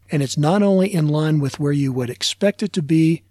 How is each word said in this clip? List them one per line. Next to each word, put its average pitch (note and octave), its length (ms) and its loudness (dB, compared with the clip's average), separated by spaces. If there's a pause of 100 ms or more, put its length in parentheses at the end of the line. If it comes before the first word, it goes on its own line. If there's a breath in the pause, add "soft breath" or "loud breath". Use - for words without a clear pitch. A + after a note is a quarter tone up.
(100)
and D3 120 0
it's C3 140 -4
not D#3+ 260 2
only G3 300 2
in D#3 160 0
line D3+ 320 0
with C3+ 180 -4
where C#3+ 140 -2
you C#3 200 0
would B2 180 -4
expect - 520 -4
it G#3 120 -4
to F3+ 80 -2
be D#3+ 480 2